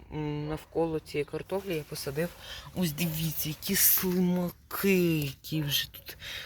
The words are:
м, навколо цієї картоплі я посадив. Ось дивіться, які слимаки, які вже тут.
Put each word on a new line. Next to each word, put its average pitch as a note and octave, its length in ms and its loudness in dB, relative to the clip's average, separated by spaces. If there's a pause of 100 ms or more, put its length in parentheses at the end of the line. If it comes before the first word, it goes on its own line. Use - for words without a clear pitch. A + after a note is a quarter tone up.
(140)
м, D3 340 -4
навколо D#3 520 -2
цієї D3 260 -4
картоплі F#3 500 -4
я D3+ 80 -4
посадив. D3+ 460 -4 (460)
Ось F3+ 160 2
дивіться, D#3+ 580 -2
які F#3+ 260 -4
слимаки, F3+ 1400 4
які D3 440 -2
вже C#3+ 280 -2
тут. - 260 -16 (280)